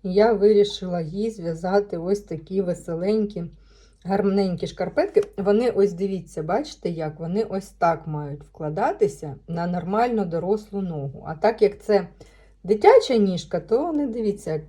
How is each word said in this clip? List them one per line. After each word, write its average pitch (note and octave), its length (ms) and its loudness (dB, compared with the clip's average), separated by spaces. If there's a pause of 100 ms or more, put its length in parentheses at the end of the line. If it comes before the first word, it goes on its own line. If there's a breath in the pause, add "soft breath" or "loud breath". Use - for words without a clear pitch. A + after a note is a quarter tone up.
І F#3 100 -4
я A3 200 6
вирішила G3+ 680 2
їй G3 300 -4
зв'язати F3+ 680 -2
ось F#3+ 220 -2
такі F#3+ 420 -6
веселенькі, F3+ 800 -2 (600 soft breath)
гарненькі G3 640 0
шкарпетки. G#3 560 0 (140)
Вони, G#3 320 2
ось G3 240 2
дивіться, F#3 500 -6
бачите, F#3+ 460 -4
як? D#3 300 -6
Вони F3+ 240 -2
ось F#3+ 260 -6
так D#3+ 380 0
мають D3 360 -8
вкладатися E3 920 -4 (120)
на E3+ 200 -4
нормально G3 580 0
дорослу G3 560 -4
ногу. D3 460 -8
А D#3 80 -8
так A3+ 260 0
як - 200 2
це G3 260 2 (560 soft breath)
дитяча B3+ 540 6
ніжка, F3+ 420 0
то C#4 340 0
не D4 140 0
дивіться G#3 600 -4